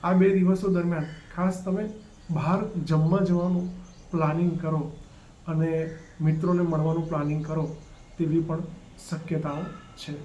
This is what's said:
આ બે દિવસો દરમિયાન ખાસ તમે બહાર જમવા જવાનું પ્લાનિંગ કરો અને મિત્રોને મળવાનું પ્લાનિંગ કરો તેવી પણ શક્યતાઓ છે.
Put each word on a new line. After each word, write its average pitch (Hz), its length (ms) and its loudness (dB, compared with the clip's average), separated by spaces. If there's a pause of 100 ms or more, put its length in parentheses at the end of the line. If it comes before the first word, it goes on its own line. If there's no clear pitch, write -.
આ 180 100 4
બે 190 200 8
દિવસો 190 360 4
દરમિયાન 170 420 0 (180)
ખાસ 180 340 -2
તમે 190 200 -2 (460)
બહાર 165 300 0 (260)
જમવા 160 380 4
જવાનું 175 440 2 (440)
પ્લાનિંગ 160 460 2
કરો 156 240 -2 (680)
અને 160 220 0 (520)
મિત્રોને 170 420 2
મળવાનું 160 440 0
પ્લાનિંગ 151 380 -2
કરો 156 200 -2 (480)
તેવી 160 280 0
પણ 160 220 -4 (360)
શક્યતાઓ 156 640 -6 (320)
છે. - 180 -12 (120)